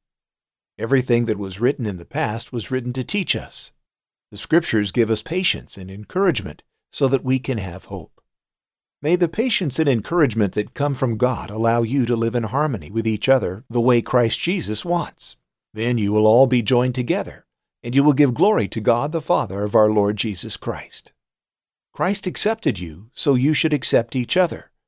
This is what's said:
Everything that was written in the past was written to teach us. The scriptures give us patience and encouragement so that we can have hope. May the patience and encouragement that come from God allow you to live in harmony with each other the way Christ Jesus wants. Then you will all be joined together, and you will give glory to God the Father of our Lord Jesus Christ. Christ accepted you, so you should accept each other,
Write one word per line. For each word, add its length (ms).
Everything 460
that 120
was 240
written 240
in 120
the 80
past 480
was 180
written 220
to 100
teach 320
us. 380
The 80
scriptures 540
give 180
us 100
patience 560
and 140
encouragement 720
so 160
that 160
we 160
can 180
have 280
hope. 340
May 140
the 100
patience 540
and 80
encouragement 640
that 220
come 200
from 220
God 340
allow 320
you 240
to 80
live 220
in 80
harmony 440
with 160
each 240
other 400
the 120
way 200
Christ 380
Jesus 460
wants. 500
Then 240
you 140
will 160
all 180
be 160
joined 320
together, 520
and 140
you 80
will 80
give 200
glory 360
to 120
God 300
the 100
Father 440
of 100
our 160
Lord 260
Jesus 400
Christ. 540
Christ 360
accepted 500
you, 340
so 220
you 200
should 180
accept 420
each 220
other, 340